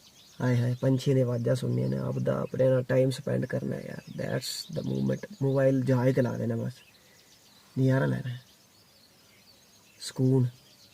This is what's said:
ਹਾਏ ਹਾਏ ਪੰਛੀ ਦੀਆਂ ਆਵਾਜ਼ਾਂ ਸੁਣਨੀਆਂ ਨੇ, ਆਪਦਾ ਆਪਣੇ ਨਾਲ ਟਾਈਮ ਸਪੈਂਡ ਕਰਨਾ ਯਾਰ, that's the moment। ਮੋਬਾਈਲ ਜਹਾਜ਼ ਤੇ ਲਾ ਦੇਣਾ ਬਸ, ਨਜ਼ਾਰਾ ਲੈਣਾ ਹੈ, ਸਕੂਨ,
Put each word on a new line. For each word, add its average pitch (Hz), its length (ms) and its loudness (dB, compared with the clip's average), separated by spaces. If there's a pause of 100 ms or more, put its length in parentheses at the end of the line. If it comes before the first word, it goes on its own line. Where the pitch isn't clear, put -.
(420)
ਹਾਏ 123 140 2
ਹਾਏ 123 240 2
ਪੰਛੀ 135 340 2
ਦੀਆਂ 131 120 4
ਆਵਾਜ਼ਾਂ 120 280 0
ਸੁਣਨੀਆਂ 127 340 0
ਨੇ, 131 100 -2
ਆਪਦਾ 131 420 -2
ਆਪਣੇ - 280 0
ਨਾਲ 131 140 4
ਟਾਈਮ 131 280 2
ਸਪੈਂਡ 127 360 -2
ਕਰਨਾ 131 300 -4
ਯਾਰ, - 260 -12 (160)
that's - 320 -6 (260)
the 131 120 -4
moment। 131 400 -2 (140)
ਮੋਬਾਈਲ 135 400 2
ਜਹਾਜ਼ 127 320 2
ਤੇ 131 80 2
ਲਾ 117 140 -2
ਦੇਣਾ 117 200 -2
ਬਸ, 120 260 -6 (960)
ਨਜ਼ਾਰਾ 131 300 4
ਲੈਣਾ 127 220 -2
ਹੈ, 123 120 -8 (1600)
ਸਕੂਨ, 131 460 2 (480)